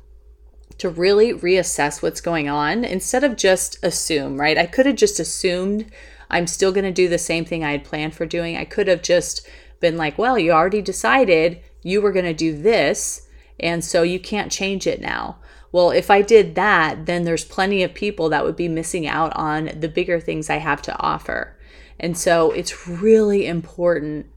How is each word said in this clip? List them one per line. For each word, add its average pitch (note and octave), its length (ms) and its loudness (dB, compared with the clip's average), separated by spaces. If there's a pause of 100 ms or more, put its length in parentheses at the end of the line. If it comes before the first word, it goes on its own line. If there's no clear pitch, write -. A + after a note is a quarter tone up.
(760)
to F#3 120 -4
really G3+ 440 4
reassess E3+ 680 0
what's D#3+ 200 -4
going D#3+ 280 -2
on, D3 340 -2
instead B3+ 400 -2
of B3 140 2
just F#3 460 2
assume, C#3 560 -2
right? D#3 180 2
I E3+ 80 4
could B3+ 200 2
have C#4 100 2
just - 240 2
assumed F#3+ 640 -4 (440)
I'm E3+ 180 -2
still F#3+ 240 0
gonna F#3+ 200 0
do F3+ 160 2
the E3+ 100 0
same E3 280 -2
thing E3 180 -6
I D3 80 -2
had C#3+ 120 -4
planned D#3 320 -8
for E3+ 100 -6
doing. E3+ 320 -6
I C#3+ 80 -8
could G3+ 220 -2
have F3+ 140 2
just - 460 0 (320)
been E3+ 180 0
like, D#3 200 -4
"Well, A#3+ 220 2
you E3+ 120 2
already F#3 300 4
decided F#3 800 2 (240)
you G3 180 0
were G3+ 100 2
gonna F3+ 220 0
do D#3 260 -2
this, F#3 680 0 (320)
and E3+ 240 -2
so E3+ 180 2
you F3+ 180 0
can't G3+ 320 -6
change G3 360 -4
it - 140 -4
now." A#1 360 -6 (340)
Well, F3 200 4
if F3 200 2
I G3+ 100 8
did G3+ 340 6
that, E3+ 500 0
then F3 180 -2
there's E3 220 -2
plenty G3 380 -2
of F3 100 -4
people G3+ 360 -4
that D3 140 0
would D3+ 120 -2
be E3+ 120 -4
missing E3 400 -4
out D#3 280 -2
on D#3 440 -4
the D#3+ 80 -4
bigger E3+ 320 -2
things D#3+ 300 -6
I D3+ 80 0
have D3+ 260 -2
to - 160 -8
offer. - 560 -6 (440)
And E3+ 180 -6
so E3+ 340 2
it's - 360 -8
really G3+ 580 4
important E3 800 -2 (120)